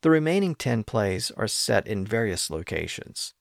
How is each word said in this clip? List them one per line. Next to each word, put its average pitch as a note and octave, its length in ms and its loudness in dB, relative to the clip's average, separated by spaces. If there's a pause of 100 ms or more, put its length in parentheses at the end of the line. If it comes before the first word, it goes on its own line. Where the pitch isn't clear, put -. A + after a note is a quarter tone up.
The D#3+ 80 4
remaining D#3+ 460 4
ten A#2 280 0
plays G2+ 500 0
are G#2+ 140 -2
set - 400 0
in G2 200 -2
various A2 420 -2
locations. - 920 -6